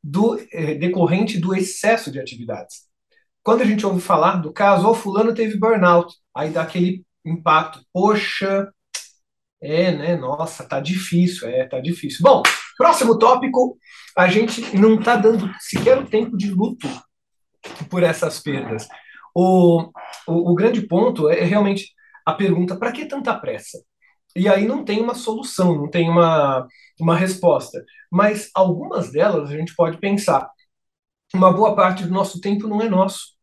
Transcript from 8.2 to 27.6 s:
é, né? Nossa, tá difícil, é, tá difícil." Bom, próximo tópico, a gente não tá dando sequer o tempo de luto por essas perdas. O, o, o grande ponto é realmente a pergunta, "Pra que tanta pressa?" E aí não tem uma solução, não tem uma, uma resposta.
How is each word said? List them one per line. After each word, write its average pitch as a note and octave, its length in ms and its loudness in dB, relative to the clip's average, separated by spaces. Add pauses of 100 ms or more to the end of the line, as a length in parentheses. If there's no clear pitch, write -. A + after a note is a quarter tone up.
é, E3+ 320 0
né? D#3+ 240 -2
Nossa, D3 480 -6
tá C#3 160 -6
difícil, F3 680 -2
é, B2+ 180 -2
tá B2+ 140 -6
difícil." D3+ 420 -8
Bom, C4+ 200 6 (340)
próximo A#3 420 4
tópico, B3+ 600 2 (380)
a F3+ 120 4
gente G#3+ 480 -2
não G#3+ 240 6
tá A#3+ 160 2
dando G#3 340 2 (100)
sequer A#3+ 380 2
o C#4 80 -6
tempo A3+ 300 -2
de G3+ 140 -2
luto G3+ 360 -2 (1040)
por F3+ 120 0
essas E3 380 0
perdas. C3+ 480 -6 (460)
O, F3 560 4 (360)
o, E3+ 260 0
o - 20 6
grande A3 280 2
ponto E3+ 480 0
é E3+ 120 2
realmente G3 500 0 (340)
a D#3+ 80 -2
pergunta, F3+ 420 0
"Pra B3 160 -4
que - 140 -12
tanta C4 280 -4
pressa?" - 440 -10 (580)
E F#3 120 2
aí G3 180 4
não C4 180 -4
tem G#3+ 160 -2
uma A#3+ 140 -2
solução, F#3+ 600 -2
não D3 160 -4
tem E3+ 180 0
uma, D#3 580 2 (340)
uma E3 160 2
resposta. F3+ 680 -2 (280)